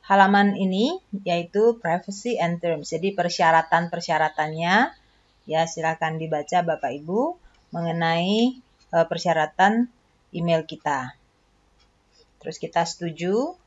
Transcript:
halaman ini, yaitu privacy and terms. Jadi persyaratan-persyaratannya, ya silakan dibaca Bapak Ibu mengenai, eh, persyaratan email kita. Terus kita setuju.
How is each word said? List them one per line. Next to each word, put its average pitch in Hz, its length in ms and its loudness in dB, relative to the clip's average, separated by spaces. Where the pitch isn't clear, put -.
halaman 202 480 6
ini, 202 480 0
yaitu 202 560 0
privacy 190 560 -4
and 170 240 -2
terms. 160 320 -4
Jadi 190 240 -4
persyaratan-persyaratannya, 165 1600 0
ya 156 160 0
silakan 160 560 -4
dibaca 160 400 -2
Bapak 151 300 -4
Ibu 226 320 -2
mengenai, 170 880 0
eh, 165 160 4
persyaratan 180 800 2
email 165 320 2
kita. 135 480 -6
Terus - 240 -12
kita 165 240 -2
setuju. 180 800 -4